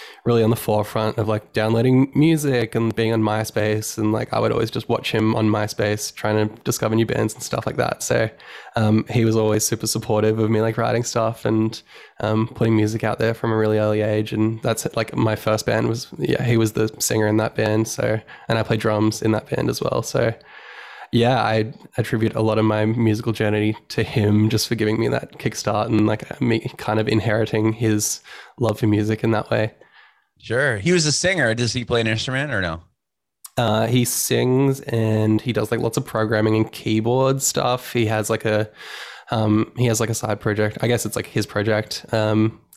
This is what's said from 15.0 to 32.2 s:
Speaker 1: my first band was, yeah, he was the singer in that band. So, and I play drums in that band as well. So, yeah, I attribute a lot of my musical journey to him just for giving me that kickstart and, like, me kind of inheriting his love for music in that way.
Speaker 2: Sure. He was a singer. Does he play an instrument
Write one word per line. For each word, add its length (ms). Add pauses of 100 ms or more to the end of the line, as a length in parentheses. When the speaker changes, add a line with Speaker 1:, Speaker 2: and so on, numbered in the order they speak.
Speaker 1:
my 220
first 300
band 220
was, 200 (100)
yeah, 240
he 140
was 160
the 260
singer 300
in 80
that 180
band. 320
So, 320 (300)
and 100
I 60
play 140
drums 440
in 80
that 180
band 220
as 100
well. 220
So, 320 (800)
yeah, 280
I 320 (260)
attribute 360
a 80
lot 160
of 60
my 200
musical 480
journey 440 (140)
to 120
him 480
just 160
for 80
giving 240
me 80
that 320
kickstart 480
and, 220
like, 320
me 280 (100)
kind 200
of 80
inheriting 680
his 480 (360)
love 220
for 80
music 340
in 80
that 200
way. 220 (680)
Speaker 2:
Sure. 380
He 160
was 140
a 60
singer. 420
Does 180
he 120
play 180
an 40
instrument 460